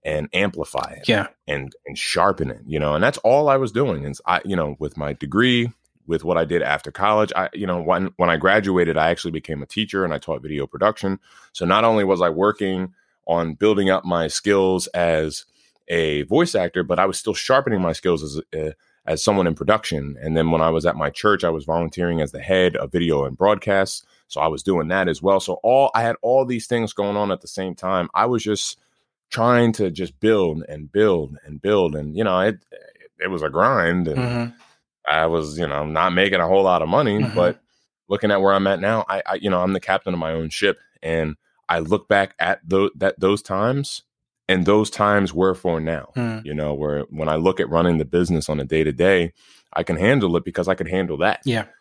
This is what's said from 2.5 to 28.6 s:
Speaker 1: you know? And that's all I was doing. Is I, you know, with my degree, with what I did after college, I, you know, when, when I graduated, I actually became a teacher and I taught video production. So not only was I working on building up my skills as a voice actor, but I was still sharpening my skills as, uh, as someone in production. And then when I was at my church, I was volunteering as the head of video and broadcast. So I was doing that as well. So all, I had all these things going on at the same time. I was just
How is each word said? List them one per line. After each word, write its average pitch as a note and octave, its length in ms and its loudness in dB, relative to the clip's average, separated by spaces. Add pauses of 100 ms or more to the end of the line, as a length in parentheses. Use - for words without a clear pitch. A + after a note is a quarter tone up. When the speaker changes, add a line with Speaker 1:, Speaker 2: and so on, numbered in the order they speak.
Speaker 1:
you D2+ 140 -4
know? D2 160 0
And D#2+ 80 0
that's B2+ 160 0
all C#3+ 300 2
I C3+ 80 4
was C3 160 -2
doing. G#2+ 320 -2
Is C#2+ 200 -10
I, F2 200 0
you G2 100 -4
know, D2 240 -2
with D2+ 180 -8
my D2 180 -6
degree, A#2+ 580 0 (340)
with E2 160 -2
what E2+ 160 0
I E2 60 2
did D#2+ 180 -2
after C#2+ 300 -4
college, G#2+ 420 0
I, F#2 180 -2
you G2 140 -6
know, F2+ 160 -2
when, F2+ 340 0
when F2 140 4
I E2 60 4
graduated, F2+ 600 2
I D#2 140 2
actually E2+ 220 -4
became D2+ 320 -8
a - 20 -16
teacher G2+ 380 -4
and E2 100 -4
I C#2 40 -6
taught D2 240 -8
video D2 220 -6
production. G2 540 -2 (360)
So F2+ 120 -6
not G2 160 4
only A2+ 220 4
was F#2 180 2
I F2 80 4
working F#2 640 -2 (320)
on E2 280 0
building G2 360 2
up F#2 140 2
my E2+ 240 0
skills F#2+ 680 2
as D#2+ 500 0 (440)
a D#2 340 0
voice B2 320 0
actor, F2+ 300 -2
but F2 160 0
I G2 60 4
was F#2+ 120 -4
still G#2 160 -4
sharpening C3 460 0
my E2+ 120 0
skills D#2+ 300 0
as, D2+ 180 -8 (160)
uh, D#2 140 -4 (360)
as D#2+ 180 -2
someone G2 240 2
in E2 80 -2
production. C#2+ 680 -2
And D#2+ 140 -2
then E2 160 2
when D#2+ 100 2
I D#2+ 80 4
was D#2+ 160 0
at E2 80 0
my D2 160 -2
church, G#2 320 0
I F2 80 0
was D#2+ 140 -6
volunteering E2+ 560 -2
as D2+ 100 -2
the - 100 -14
head F2+ 360 2
of - 160 -6
video D#2+ 320 2
and C2 120 -8
broadcast. G2 680 0 (220)
So - 120 -8
I D#2 60 2
was D#2 160 -4
doing F2 240 0
that F2+ 220 0
as D#2+ 120 -4
well. F#2+ 200 4
So F#2 140 -6 (100)
all, C3 320 4
I A2+ 60 2
had A#2 200 0
all C3 220 2
these B2 240 -6
things A#2 240 -2
going G2+ 240 -2
on G2+ 160 -2
at F2+ 80 -4
the - 80 -20
same F#2+ 260 -8
time. F2+ 400 -2
I G#2+ 120 2
was A#2+ 180 -2
just - 340 -4 (500)